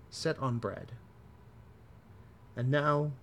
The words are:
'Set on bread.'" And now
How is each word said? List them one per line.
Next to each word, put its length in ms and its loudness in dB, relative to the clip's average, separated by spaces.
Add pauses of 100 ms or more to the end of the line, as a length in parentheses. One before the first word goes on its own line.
(100)
'Set 300 -2
on 180 0
bread.'" 320 -6 (1700)
And 120 0
now 440 4 (100)